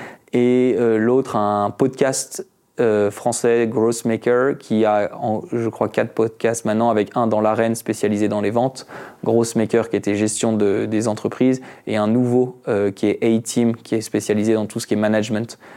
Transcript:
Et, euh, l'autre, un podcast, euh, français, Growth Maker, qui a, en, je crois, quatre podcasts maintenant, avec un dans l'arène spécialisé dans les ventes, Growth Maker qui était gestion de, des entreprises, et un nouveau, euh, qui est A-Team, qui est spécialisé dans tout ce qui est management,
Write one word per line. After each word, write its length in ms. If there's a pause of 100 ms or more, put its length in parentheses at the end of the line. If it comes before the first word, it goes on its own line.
(320)
Et, 480
euh, 180
l'autre, 380
un 340
podcast, 800 (320)
euh, 320
français, 560
Growth 380
Maker, 520
qui 260
a, 320
en, 360
je 180
crois, 200
quatre 240
podcasts 520
maintenant, 240
avec 240
un 140
dans 120
l'arène 360
spécialisé 540
dans 120
les 80
ventes, 380 (360)
Growth 320
Maker 360
qui 40
était 200
gestion 380
de, 340
des 200
entreprises, 540 (240)
et 120
un 100
nouveau, 600
euh, 220
qui 160
est 180
A-Team, 520
qui 180
est 80
spécialisé 540
dans 100
tout 140
ce 80
qui 80
est 20
management, 600 (180)